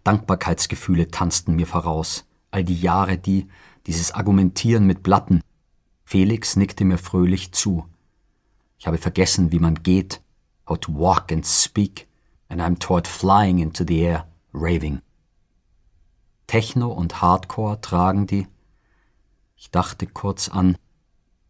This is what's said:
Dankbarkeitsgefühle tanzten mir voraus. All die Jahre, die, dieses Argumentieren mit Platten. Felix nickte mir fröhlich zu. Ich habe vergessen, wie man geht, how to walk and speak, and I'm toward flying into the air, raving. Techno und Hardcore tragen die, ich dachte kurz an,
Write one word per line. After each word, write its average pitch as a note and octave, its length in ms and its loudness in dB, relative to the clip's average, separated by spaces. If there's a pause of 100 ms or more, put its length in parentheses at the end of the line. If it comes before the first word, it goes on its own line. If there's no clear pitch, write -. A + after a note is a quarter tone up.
Dankbarkeitsgefühle F2+ 1040 0
tanzten - 460 -2
mir E2+ 120 0
voraus. D#2+ 600 -4 (240)
All F#2+ 140 -2
die E2+ 160 -2
Jahre, F#2 360 2
die, F#2+ 320 -2 (380)
dieses E2 260 -2
Argumentieren G2+ 760 2
mit F#2 160 2
Platten. F#2+ 380 2 (640)
Felix G#2 520 0
nickte G2+ 280 0
mir F#2 140 2
fröhlich F2+ 540 0
zu. E2+ 340 -2 (920)
Ich - 80 -12
habe E2 120 0
vergessen, F2+ 540 2
wie E2 80 2
man E2 220 2
geht, F#2 380 0 (480)
how E2 100 -4
to - 140 -8
walk E2+ 400 0
and D#2+ 140 -2
speak, - 600 0 (400)
and F2 120 -6
I'm E2+ 180 0
toward F2 280 0
flying F#2+ 520 2
into E2 280 -2
the E2 140 0
air, E2 280 -2 (240)
raving. D#2 480 -2 (1500)
Techno A2+ 420 -2
und F2 340 -6
Hardcore G#2 580 0
tragen F#2+ 460 0
die, G2 220 -4 (1080)
ich - 140 -20
dachte - 360 -2
kurz - 420 -6
an, F#2 280 2 (720)